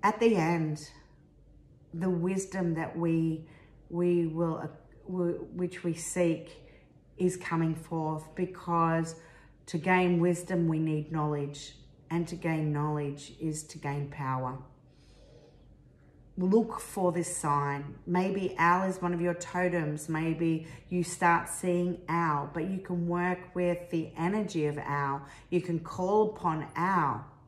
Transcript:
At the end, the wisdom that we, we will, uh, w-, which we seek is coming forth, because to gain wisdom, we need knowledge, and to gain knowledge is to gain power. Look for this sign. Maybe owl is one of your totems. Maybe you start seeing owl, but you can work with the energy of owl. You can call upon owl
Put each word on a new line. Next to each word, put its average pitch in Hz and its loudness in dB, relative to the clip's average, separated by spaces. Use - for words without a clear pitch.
At 220 2
the 226 8
end, 160 2
the 175 0
wisdom 180 0
that 160 -2
we, 165 2
we 175 2
will, 160 0
uh, 156 -8
w-, 175 -2
which 180 -4
we 170 0
seek 170 0
is 180 2
coming 165 0
forth, 156 -4
because 165 0
to - -4
gain 180 4
wisdom, 170 2
we 160 2
need 156 0
knowledge, 147 -4
and 170 0
to 170 -8
gain 156 0
knowledge 147 -2
is 156 -4
to - -16
gain 143 -4
power. 131 -4
Look 202 4
for 180 0
this 170 -2
sign. 143 0
Maybe 185 0
owl 180 4
is 185 -4
one 175 0
of 175 -2
your 175 0
totems. 175 -2
Maybe 160 0
you 180 0
start 170 2
seeing 175 0
owl, 156 0
but 170 -4
you 190 -2
can 175 -2
work 180 -2
with 175 0
the 160 -2
energy 175 0
of 147 -2
owl. 143 -2
You 180 2
can 165 -2
call 208 2
upon 160 -2
owl 160 2